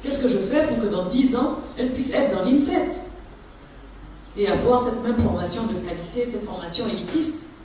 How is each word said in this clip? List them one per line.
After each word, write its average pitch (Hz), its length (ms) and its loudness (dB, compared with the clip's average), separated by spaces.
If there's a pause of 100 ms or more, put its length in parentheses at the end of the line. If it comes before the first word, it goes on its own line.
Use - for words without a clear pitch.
qu'est-ce 285 160 0
que 254 100 2
je 202 80 2
fais 285 300 2
pour 233 100 0
que 220 80 0
dans 185 200 0
dix 254 300 4
ans, 262 220 2 (200)
elle 254 140 0
puisse - 220 -2
être - 240 2
dans - 60 0
l'I 254 80 4
N 294 100 6
S - 80 2
E - 1700 -8
T 202 80 -2
et 196 40 2
avoir 240 320 4
cette 240 240 -2
même 220 140 2
formation 180 460 0
de 226 100 -2
qualité, 180 500 -6
cette 214 220 -4
formation - 420 -2
élitiste - 640 -2 (160)